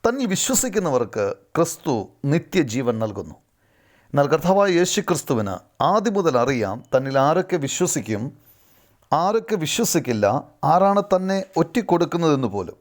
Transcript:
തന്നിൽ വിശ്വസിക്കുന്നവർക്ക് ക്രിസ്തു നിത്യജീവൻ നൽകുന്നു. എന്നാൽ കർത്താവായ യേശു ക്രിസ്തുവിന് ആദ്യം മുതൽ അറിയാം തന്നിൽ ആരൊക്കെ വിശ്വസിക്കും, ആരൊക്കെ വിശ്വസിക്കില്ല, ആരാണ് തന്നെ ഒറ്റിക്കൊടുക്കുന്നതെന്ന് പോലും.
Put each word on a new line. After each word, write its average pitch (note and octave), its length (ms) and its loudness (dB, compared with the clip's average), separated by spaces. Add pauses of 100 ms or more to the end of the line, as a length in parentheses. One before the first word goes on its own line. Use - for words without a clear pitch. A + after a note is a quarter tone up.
തന്നിൽ B3+ 180 -2
വിശ്വസിക്കുന്നവർക്ക് E3 1080 -2 (220)
ക്രിസ്തു D#3 520 -2 (160)
നിത്യജീവൻ C3+ 720 0
നൽകുന്നു. G#2 360 -8 (720)
എന്നാൽ C#3+ 220 0
കർത്താവായ F#3 440 2
യേശു F3 300 2
ക്രിസ്തുവിന് A2 560 -2 (240)
ആദ്യം G3 340 2
മുതൽ E3 240 2
അറിയാം A#2+ 460 0 (120)
തന്നിൽ C3+ 220 0
ആരൊക്കെ D3 380 2
വിശ്വസിക്കും, C3 760 -4 (800)
ആരൊക്കെ G#3 440 0
വിശ്വസിക്കില്ല, C3+ 880 0 (200)
ആരാണ് G3 380 4 (140)
തന്നെ F#3+ 280 -2 (120)
ഒറ്റിക്കൊടുക്കുന്നതെന്ന് E3 920 2
പോലും. F#2+ 320 -6